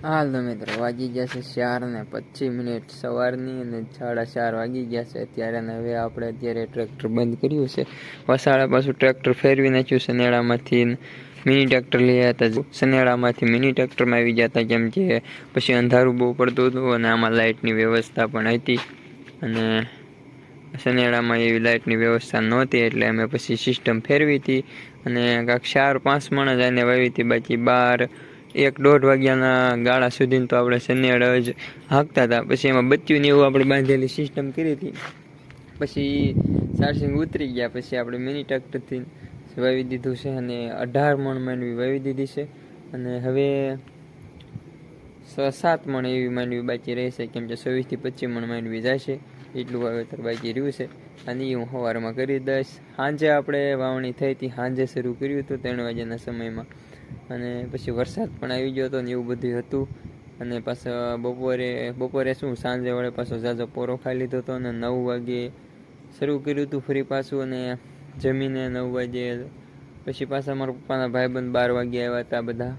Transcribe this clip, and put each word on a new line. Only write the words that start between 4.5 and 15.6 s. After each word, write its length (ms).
વાગી 300
ગયા 180
છે 160
અત્યારે. 380
અને 200
હવે 180
આપણે 320
અત્યારે 380
ટ્રેક્ટર 420
બંધ 340
કર્યું 260
છે, 180
વસાડા 380
પાછું 260
ટ્રેક્ટર 380
ફેરવી 380
નાખ્યું. 320
સનેડામાંથી 960
મિની 200
ટ્રેક્ટર 340
લઈ 180
આવ્યા 120
હતા, 340
સનેડામાંથી 720
મિની 260
ટ્રેક્ટરમાં 480
આવી 140
ગયા 120
હતા, 180
કેમ 260
કે 320
પછી 200